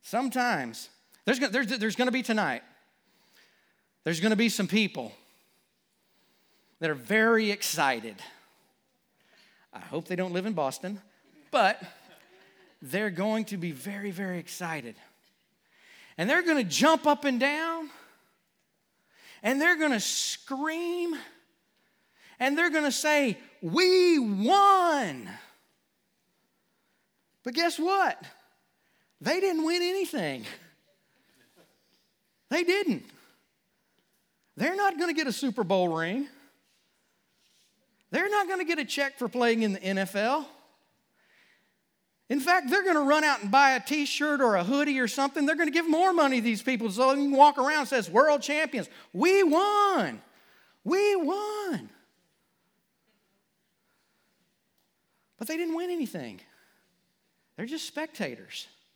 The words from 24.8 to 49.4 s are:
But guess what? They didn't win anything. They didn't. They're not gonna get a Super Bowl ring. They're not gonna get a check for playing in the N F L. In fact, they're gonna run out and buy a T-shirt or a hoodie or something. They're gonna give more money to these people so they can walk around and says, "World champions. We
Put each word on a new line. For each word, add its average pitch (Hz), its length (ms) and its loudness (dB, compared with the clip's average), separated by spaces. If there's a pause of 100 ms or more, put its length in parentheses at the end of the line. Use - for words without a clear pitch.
But 247 120 -10
guess 339 240 0
what? 359 440 0 (960)
They 302 200 0
didn't 349 240 0
win 349 180 0
anything. 285 640 -4 (2000)
They 339 160 0
didn't. 359 400 0 (1500)
They're 330 200 -2
not 392 220 0
gonna 339 160 -2
get 302 120 -2
a 247 60 -2
Super 240 320 -2
Bowl 185 240 2
ring. 170 400 -4 (1800)
They're 339 180 0
not 403 200 0
gonna 370 160 -4
get 311 140 -2
a 285 60 -4
check 277 340 -4
for 240 100 -4
playing 233 340 2
in 208 100 0
the 190 100 -8
N 190 160 -2
F 190 180 -4
L. 262 320 -2 (1800)
In 277 120 0
fact, 320 300 2
they're 381 140 2
gonna 339 160 2
run 294 240 4
out 277 180 0
and 202 80 -4
buy 269 200 8
a 254 100 2
T-shirt 294 600 -2
or 226 160 4
a 175 80 2
hoodie 277 360 0
or 240 80 0
something. 277 380 0
They're 311 100 2
gonna 311 140 0
give 330 180 0
more 349 240 4
money 285 240 4
to 226 80 0
these 226 180 0
people 226 280 -2
so 247 200 2
they 277 120 2
can 277 100 0
walk 285 260 8
around 294 220 2
and 247 80 -4
says, 226 220 -2
"World 285 320 6
champions. 294 460 -2 (240)
We 359 300 4